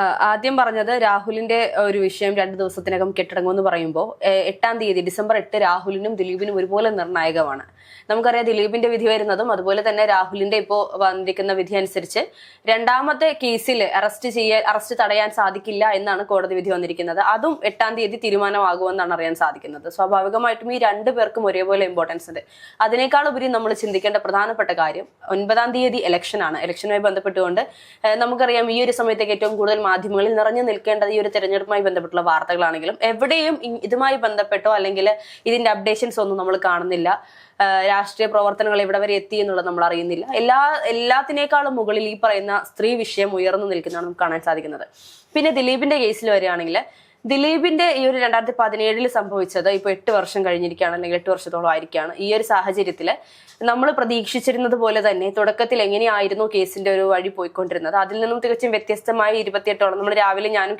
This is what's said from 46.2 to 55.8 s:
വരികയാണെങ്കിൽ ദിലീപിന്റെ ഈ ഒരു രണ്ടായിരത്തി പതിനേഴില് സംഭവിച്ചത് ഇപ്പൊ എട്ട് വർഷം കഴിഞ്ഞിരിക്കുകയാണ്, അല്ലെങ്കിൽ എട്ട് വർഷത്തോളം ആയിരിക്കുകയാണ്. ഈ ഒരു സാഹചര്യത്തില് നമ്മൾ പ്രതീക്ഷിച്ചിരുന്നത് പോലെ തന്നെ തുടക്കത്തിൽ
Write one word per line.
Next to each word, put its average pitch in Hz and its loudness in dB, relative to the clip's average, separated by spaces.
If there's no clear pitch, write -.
വരികയാണെങ്കിൽ 180 0
ദിലീപിന്റെ 311 2
ഈ 262 0
ഒരു 262 2
രണ്ടായിരത്തി 233 0
പതിനേഴില് 220 0
സംഭവിച്ചത് 196 -2
ഇപ്പൊ 196 -2
എട്ട് 190 -4
വർഷം 196 0
കഴിഞ്ഞിരിക്കുകയാണ്, 175 -2
അല്ലെങ്കിൽ 175 -2
എട്ട് 175 -4
വർഷത്തോളം 170 -2
ആയിരിക്കുകയാണ്. 160 -4
ഈ 202 0
ഒരു 220 2
സാഹചര്യത്തില് 190 -2
നമ്മൾ 254 2
പ്രതീക്ഷിച്ചിരുന്നത് 240 0
പോലെ 214 2
തന്നെ 185 -2
തുടക്കത്തിൽ 214 0